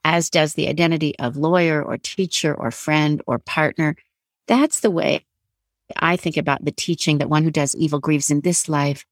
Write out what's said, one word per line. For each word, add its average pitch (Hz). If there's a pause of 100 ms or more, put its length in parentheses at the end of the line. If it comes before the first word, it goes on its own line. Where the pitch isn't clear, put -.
as 160
does 156
the 147
identity 160
of 123
lawyer 160
or -
teacher -
or -
friend 151
or 120
partner, 156 (500)
that's 277
the 214
way 160 (720)
I 170
think 165
about 143
the 151
teaching 160
that 143
one 151
who 160
does 147
evil 147
grieves 147
in 147
this 170
life 143